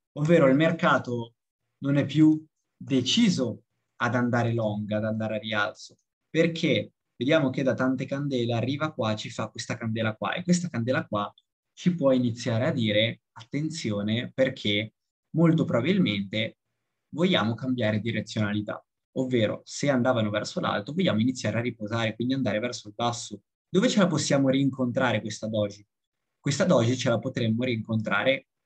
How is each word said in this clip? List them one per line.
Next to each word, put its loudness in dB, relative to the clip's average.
ovvero 4
il 6
mercato 0
non 0
è 2
più 4
deciso 0
ad 0
andare 0
long, -2
ad 0
andare -4
a -4
rialzo, -6
perché 0
vediamo 2
che -4
da 2
tante -2
candele -2
arriva -2
qua, -2
ci -8
fa -6
questa -8
candela -2
qua, -4
e -6
questa 2
candela -2
qua -4
ci 0
può 2
iniziare 0
a 2
dire, 0
"Attenzione, -4
perché 0
molto 4
probabilmente 0
vogliamo 2
cambiare 0
direzionalità", -4
ovvero 0
se -4
andavano 2
verso -4
l'alto -4
vogliamo 0
iniziare 0
a 0
riposare, -4
quindi -2
andare -2
verso -8
il -18
basso. -4
Dove 2
ce 2
la 6
possiamo 2
rincontrare 0
questa -8
doji? -2
Questa 0
doji 4
ce -2
la 2
potremmo -2
rincontrare 0